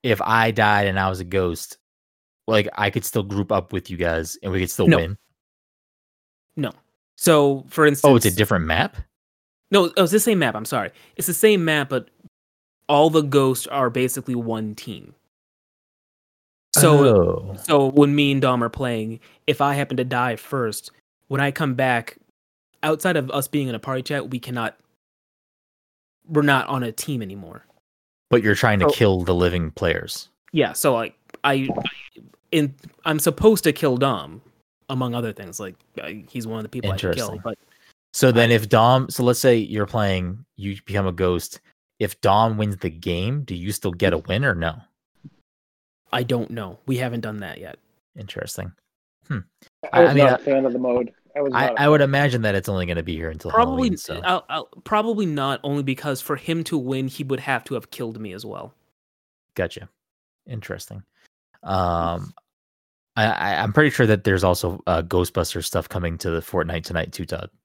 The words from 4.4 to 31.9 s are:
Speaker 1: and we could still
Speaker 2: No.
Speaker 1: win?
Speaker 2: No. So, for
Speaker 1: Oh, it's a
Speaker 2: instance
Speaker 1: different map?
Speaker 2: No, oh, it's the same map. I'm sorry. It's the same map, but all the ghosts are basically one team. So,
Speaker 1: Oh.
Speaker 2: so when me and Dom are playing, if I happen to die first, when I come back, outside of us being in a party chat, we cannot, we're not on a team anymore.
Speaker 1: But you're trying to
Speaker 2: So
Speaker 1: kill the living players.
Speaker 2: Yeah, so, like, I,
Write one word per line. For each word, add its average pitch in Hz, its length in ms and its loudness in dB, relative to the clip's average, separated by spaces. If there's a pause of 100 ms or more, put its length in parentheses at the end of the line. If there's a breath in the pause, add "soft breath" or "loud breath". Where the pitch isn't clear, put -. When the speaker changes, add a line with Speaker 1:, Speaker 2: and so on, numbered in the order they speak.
Speaker 1:
and 95 100 -6
we 92 80 -2
could 90 100 -4
still - 160 0
Speaker 2:
No. 156 120 6
Speaker 1:
win? 87 200 -4 (1400)
Speaker 2:
No. 127 160 -4 (440)
So, 143 520 4
for 156 180 4
Speaker 1:
Oh, - 20 8
it's 139 160 2
a 147 40 10
Speaker 2:
instance 117 280 8
Speaker 1:
different 98 300 2
map? 98 300 0 (760)
Speaker 2:
No, 190 260 4
oh, 196 60 4
it's 170 100 2
the 214 80 4
same 214 180 2
map. 127 160 0
I'm 107 100 -8
sorry. 110 260 -4 (260 soft breath)
It's - 100 -6
the 175 80 -2
same 208 300 4
map, 151 240 0
but 127 200 -4 (800)
all 147 220 6
the 156 120 4
ghosts 135 440 2
are 131 240 0
basically 127 460 -4
one 110 380 -6
team. - 400 -16 (1600)
So, 147 280 8
Speaker 1:
Oh. 95 520 4
Speaker 2:
so 143 300 2
when 143 280 6
me 143 180 2
and 135 80 0
Dom 127 220 2
are 117 60 -2
playing, 113 500 -6 (280 soft breath)
if 143 140 0
I 143 140 2
happen 139 220 -4
to 127 80 -2
die 123 320 -2
first, - 560 -6 (360)
when 135 120 -2
I 139 100 2
come 139 240 -2
back, 123 440 -2 (640)
outside 156 340 0
of 131 140 -2
us 139 180 -4
being 143 200 -2
in 120 60 -6
a 113 60 -8
party 131 220 -6
chat, 139 280 -8
we 127 80 -6
cannot, 120 400 -8 (1500)
we're 151 140 0
not 139 260 2
on 131 140 -4
a 113 100 -6
team 127 300 -6
anymore. 95 420 -14 (640)
Speaker 1:
But 120 140 4
you're 104 120 4
trying 107 260 4
to 85 100 4
Speaker 2:
So - 40 0
Speaker 1:
kill 95 280 4
the 90 120 0
living 87 360 0
players. - 580 -4 (240)
Speaker 2:
Yeah, 131 220 0
so, 139 200 0
like, 113 220 -6 (280)
I, 135 240 0 (840)